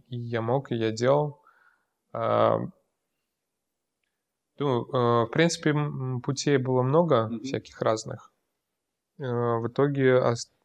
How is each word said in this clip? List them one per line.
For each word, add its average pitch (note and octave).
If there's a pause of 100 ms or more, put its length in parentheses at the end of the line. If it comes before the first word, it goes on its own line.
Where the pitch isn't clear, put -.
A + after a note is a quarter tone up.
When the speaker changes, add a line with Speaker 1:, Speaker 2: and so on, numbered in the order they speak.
Speaker 1:
и B2+
я A#2
мог, C3
и B2
я A2
делал. C#3 (720)
А, A2+ (2000)
ну, B2+
э, A#2+
в -
принципе, E3
м, C#3
путей C#3+
было B2+
много C#3
Speaker 2:
Мгм. A2+
Speaker 1:
всяких -
разных. - (880)
Э, D3+ (360)
в A#2
итоге C3+
ос-, B2 (140)